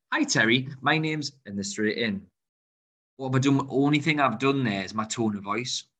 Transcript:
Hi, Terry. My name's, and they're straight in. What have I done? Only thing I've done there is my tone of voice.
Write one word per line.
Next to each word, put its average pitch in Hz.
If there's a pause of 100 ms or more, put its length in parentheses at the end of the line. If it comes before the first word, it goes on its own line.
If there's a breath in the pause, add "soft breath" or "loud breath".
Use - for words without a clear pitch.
(120)
Hi, 311
Terry. 123 (120)
My 143
name's, 156 (140)
and 101
they're 101
straight 107
in. 104 (880)
What 131
have 131
I -
done? 135
Only 143
thing 147
I've 120
done 135
there 98
is 95
my 107
tone 110
of 98
voice. 107 (160)